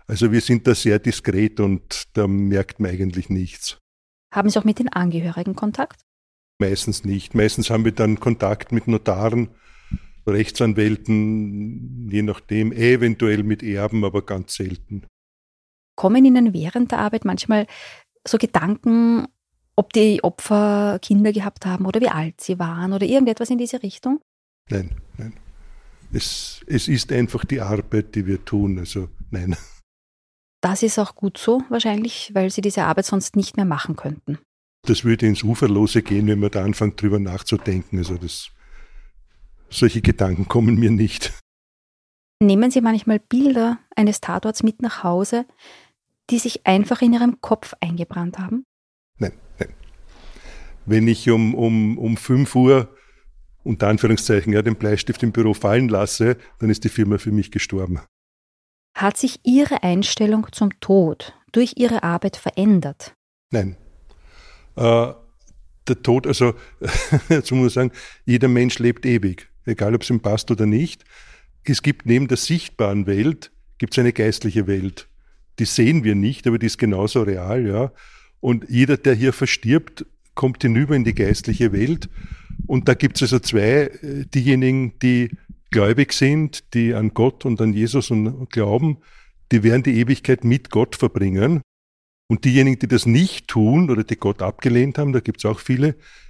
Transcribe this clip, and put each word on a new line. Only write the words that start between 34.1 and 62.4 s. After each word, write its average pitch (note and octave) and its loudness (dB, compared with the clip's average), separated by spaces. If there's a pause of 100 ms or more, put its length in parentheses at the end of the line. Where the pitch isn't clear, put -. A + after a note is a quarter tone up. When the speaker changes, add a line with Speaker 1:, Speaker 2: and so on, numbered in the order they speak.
Speaker 1:
Das - 0
würde A2+ 2
ins G#2 0
Uferlose G#2+ 2
gehen, G#2 0
wenn G#2 2
man G#2 0
da F#2+ -4
anfängt, G#2 -2
drüber G#2 0
nachzudenken. F#2+ -4
Also F2+ -4
das, - -12 (1200)
solche A#2 2
Gedanken F#2+ 0
kommen A#2 4
mir A2+ 4
nicht. A2 0 (1080)
Speaker 2:
Nehmen G#3 4
Sie B3+ 2
manchmal A3 0
Bilder A#3+ 0 (160)
eines G#3 2
Tatorts F#3 -6
mit A3 -2
nach A#3 -6
Hause, G3 -2 (840)
die A#3+ 2
sich - -6
einfach G3+ 2
in A#3+ 4
Ihrem A#3+ 0
Kopf - -6
eingebrannt E3+ -8
haben? G#3+ -8 (540)
Speaker 1:
Nein, G2 -4 (260)
nein. - -6 (1160)
Wenn A2 4
ich A#2 2
um, A2+ 4
um, A2+ 0
um A2+ -2
fünf C3 0
Uhr, B2+ 6 (680)
unter G#2 0
Anführungszeichen, G#2+ 2
ja, G#2 2
den A2 0
Bleistift - -2
im A#2 0
Büro A2 2
fallen A#2 0
lasse, A2 0 (220)
dann A2 0
ist - 0
die A#2 2
Firma G#2 0
für G#2+ -6
mich G#2 0
gestorben. F#2 -6 (920)
Speaker 2:
Hat - 0
sich - -4
Ihre C4+ 2
Einstellung G#3 0
zum G3+ -2
Tod F#3+ 2 (180)
durch A#3 2
Ihre A#3+ 0
Arbeit E3+ -2
verändert? F#3 0 (360)